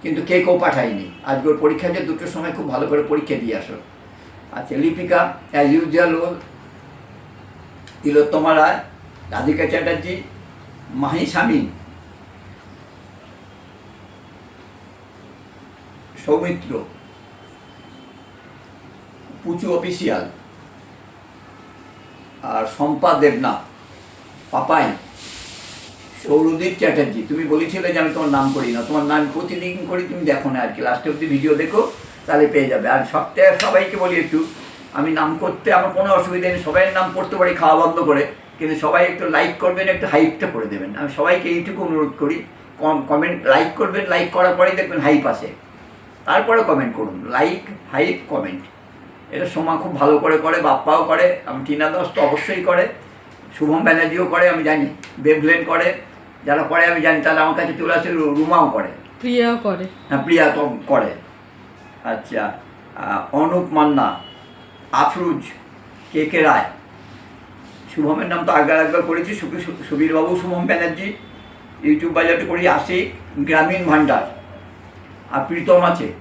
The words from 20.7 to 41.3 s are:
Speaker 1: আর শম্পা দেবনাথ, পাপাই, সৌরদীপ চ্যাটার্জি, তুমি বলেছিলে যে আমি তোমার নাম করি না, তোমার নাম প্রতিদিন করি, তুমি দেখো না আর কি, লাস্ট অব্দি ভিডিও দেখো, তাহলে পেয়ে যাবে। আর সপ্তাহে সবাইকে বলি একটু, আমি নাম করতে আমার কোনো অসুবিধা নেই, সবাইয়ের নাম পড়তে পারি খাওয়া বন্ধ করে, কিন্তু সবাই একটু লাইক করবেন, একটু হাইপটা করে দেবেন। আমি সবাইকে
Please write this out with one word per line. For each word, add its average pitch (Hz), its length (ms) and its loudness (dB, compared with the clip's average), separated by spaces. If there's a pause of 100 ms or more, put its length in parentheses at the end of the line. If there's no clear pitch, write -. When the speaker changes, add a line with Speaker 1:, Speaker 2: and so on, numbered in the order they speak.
Speaker 1:
আর 113 220 -4 (120)
শম্পা 156 360 2
দেবনাথ, 131 440 2 (920)
পাপাই, - 400 2 (1400)
সৌরদীপ 160 520 2
চ্যাটার্জি, - 500 0
তুমি 160 140 -2
বলেছিলে 170 500 0
যে 165 60 0
আমি 156 140 2
তোমার 156 160 -2
নাম 135 240 2
করি 120 180 -2
না, 117 100 -2
তোমার 147 220 -2
নাম 147 300 0
প্রতিদিন 180 560 -6
করি, 180 200 -4
তুমি 180 160 -6
দেখো 139 240 0
না 127 100 -2
আর 117 160 -2
কি, 123 60 -10
লাস্ট 123 260 -2
অব্দি 151 180 -4
ভিডিও 143 300 2
দেখো, 156 360 0 (340)
তাহলে 151 220 4
পেয়ে 135 220 2
যাবে। 123 200 0
আর 135 220 2
সপ্তাহে 185 480 4
সবাইকে 185 380 2
বলি 180 180 0
একটু, 156 300 0 (480)
আমি 151 180 -2
নাম 156 260 0
করতে - 360 -2
আমার 190 180 4
কোনো 190 220 2
অসুবিধা 180 360 0
নেই, 180 100 -2
সবাইয়ের 185 340 2
নাম 185 200 0
পড়তে 185 220 -4
পারি 180 180 2
খাওয়া 160 340 4
বন্ধ 165 120 0
করে, 143 280 2 (320)
কিন্তু 156 200 -4
সবাই 156 260 2
একটু 180 240 -4
লাইক 165 300 0
করবেন, 185 280 0
একটু 175 200 0
হাইপটা 151 400 2
করে 110 180 -6
দেবেন। 98 300 -8
আমি 143 200 -6
সবাইকে 170 340 2